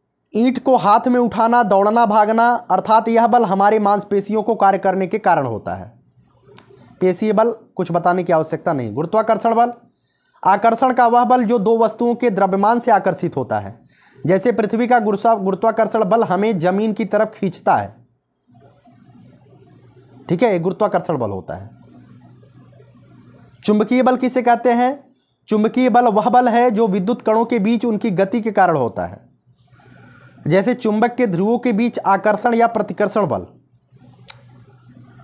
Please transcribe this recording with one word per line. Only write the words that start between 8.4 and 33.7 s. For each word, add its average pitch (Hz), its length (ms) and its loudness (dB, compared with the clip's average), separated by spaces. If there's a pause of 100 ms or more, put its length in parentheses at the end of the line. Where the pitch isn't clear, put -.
नहीं। 117 200 -6
गुरुत्वाकर्षण 220 640 -2
बल, 240 180 0 (720)
आकर्षण 226 480 2
का 247 140 2
वह 240 160 2
बल 247 200 2
जो 226 160 0
दो 220 180 2
वस्तुओं 226 380 0
के 240 140 -2
द्रव्यमान 196 500 0
से 233 120 0
आकर्षित 185 460 -2
होता 113 220 -4
है, 98 200 -12 (460)
जैसे 190 260 2
पृथ्वी 214 360 -2
का 240 120 4
गुरुत्वा-, 214 440 0
गुरुत्वाकर्षण 220 640 -2
बल 175 180 2
हमें 196 360 -2
जमीन 196 340 0
की 214 120 -6
तरफ 208 300 -2
खींचता 180 400 -2
है। 101 200 -4 (2250)
ठीक 185 140 -2
है, 220 100 2
ये 175 60 0
गुरुत्वाकर्षण 180 580 -2
बल 113 120 -4
होता 95 260 -10
है। 98 140 -16 (2000)
चुंबकीय 214 380 2
बल 254 140 2
किसे 254 240 -2
कहते 240 300 2
हैं? 247 320 0 (440)
चुंबकीय 220 420 0
बल 247 180 4
वह 214 220 0
बल 247 180 4
है 240 240 2
जो 226 160 0
विद्युत 202 340 -2
कणों 220 240 0
के 233 140 -2
बीच 226 260 -2
उनकी 220 260 -2
गति 196 300 -2
के 220 100 -4
कारण 180 260 2
होता 107 280 -4
है, - 240 -16 (1160)
जैसे 196 260 0
चुंबक 226 420 -2
के 202 120 0
ध्रुवों 196 320 -2
के 247 140 -2
बीच 233 260 -2
आकर्षण 208 540 0
या 233 140 2
प्रतिकर्षण 208 600 -2
बल। 98 180 -4 (1800)